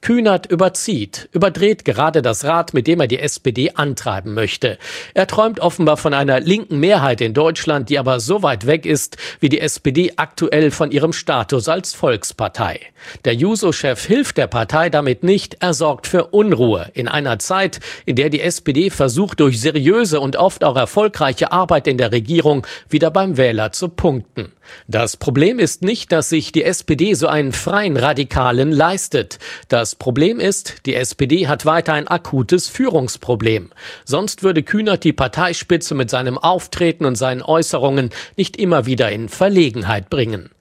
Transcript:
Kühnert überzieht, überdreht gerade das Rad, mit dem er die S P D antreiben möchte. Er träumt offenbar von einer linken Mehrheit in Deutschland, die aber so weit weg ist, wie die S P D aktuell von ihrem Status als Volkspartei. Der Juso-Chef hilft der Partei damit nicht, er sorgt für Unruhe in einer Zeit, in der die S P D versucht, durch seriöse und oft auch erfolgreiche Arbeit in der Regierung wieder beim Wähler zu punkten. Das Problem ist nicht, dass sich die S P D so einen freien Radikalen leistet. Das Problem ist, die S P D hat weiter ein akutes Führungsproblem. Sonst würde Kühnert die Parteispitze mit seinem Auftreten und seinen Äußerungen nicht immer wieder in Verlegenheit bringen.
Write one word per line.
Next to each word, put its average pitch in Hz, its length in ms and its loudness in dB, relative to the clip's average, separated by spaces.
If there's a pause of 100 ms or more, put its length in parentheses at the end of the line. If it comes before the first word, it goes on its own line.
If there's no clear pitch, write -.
Kühnert 220 460 2
überzieht, 180 840 -2
überdreht 196 540 2
gerade 147 360 2
das 113 220 -2
Rad, 165 300 0
mit 123 140 0
dem 170 120 2
er 143 80 2
die 127 120 -2
S 147 200 -6
P 123 140 -2
D 127 200 -2
antreiben 110 600 -4
möchte. 107 440 -4 (360)
Er 190 140 2
träumt 220 340 0
offenbar 160 340 2
von 147 180 -2
einer 139 280 2
linken 170 400 0
Mehrheit 143 400 2
in 113 120 0
Deutschland, 151 540 0
die 147 100 0
aber 131 220 0
so 180 240 -2
weit 120 240 0
weg 151 180 2
ist, 156 300 -2 (240)
wie 151 80 2
die 139 140 2
S - 180 -4
P 135 140 0
D 175 240 2
aktuell 156 540 0
von 147 200 -2
ihrem 147 220 0
Status 127 560 -2
als 175 240 -4
Volkspartei. 110 880 -4 (420)
Der 123 100 2
Juso-Chef 156 720 0
hilft 254 320 0
der 135 100 2
Partei 151 420 0
damit 147 340 0
nicht, 185 380 0
er 180 120 0
sorgt 147 320 -2
für 185 200 2
Unruhe 127 680 2
in 123 140 -4
einer 135 320 -2
Zeit, 190 400 -2 (260)
in 120 120 0
der 139 120 2
die 147 120 -2
S 175 180 -4
P 143 140 -2
D 175 160 2
versucht, 147 500 0
durch 131 220 4
seriöse 156 580 2
und 135 160 -4
oft - 300 2
auch 135 100 2
erfolgreiche 147 760 0
Arbeit 175 340 2
in 135 100 0
der 120 140 2
Regierung 139 560 2 (220)
wieder 151 200 2
beim 185 280 0
Wähler 110 340 2
zu - 160 -6
punkten. 135 640 -4 (360)
Das 113 300 -2
Problem 156 420 2
ist 170 220 0
nicht, 208 300 -2
dass 160 180 2
sich 156 220 -2
die 160 120 0
S 175 200 -2
P 156 140 0
D 190 160 2
so 156 140 0
einen 143 260 0
freien 190 440 -2
Radikalen 131 720 2
leistet. 156 680 0 (280)
Das 117 280 0
Problem 156 440 0
ist, - 460 -4
die 131 100 -2
S 127 200 -4
P 139 120 -2
D 160 200 2
hat 147 180 -2
weiter 160 280 2
ein 147 140 -2
akutes 170 600 0
Führungsproblem. 120 1040 -2 (340)
Sonst 185 380 -4
würde 170 200 2
Kühnert 208 400 0
die 156 100 2
Parteispitze 165 800 -2
mit 131 160 -2
seinem 127 280 -2
Auftreten 170 680 -2
und 131 100 0
seinen 127 260 -4
Äußerungen 139 680 0 (280)
nicht - 200 -2
immer 170 280 2
wieder 120 260 0
in 107 180 -6
Verlegenheit 120 800 0
bringen. 110 400 -4 (120)